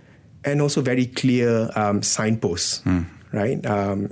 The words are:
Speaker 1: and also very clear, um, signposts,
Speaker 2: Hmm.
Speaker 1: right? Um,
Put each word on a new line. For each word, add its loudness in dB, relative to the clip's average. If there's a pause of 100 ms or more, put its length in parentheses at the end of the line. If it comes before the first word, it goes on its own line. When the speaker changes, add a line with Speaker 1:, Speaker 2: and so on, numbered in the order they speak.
(460)
Speaker 1:
and 2
also 2
very 2
clear, 2
um, 2
signposts, -2
Speaker 2:
Hmm. 0 (320)
Speaker 1:
right? -2
Um, -2